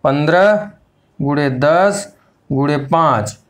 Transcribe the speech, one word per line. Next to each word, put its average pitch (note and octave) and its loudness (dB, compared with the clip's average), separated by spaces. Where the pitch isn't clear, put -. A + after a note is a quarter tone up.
पन्द्रह F3+ 2
गुणे C#3+ -2
दस F#3 0
गुणे C#3+ -2
पाँच। C3+ 0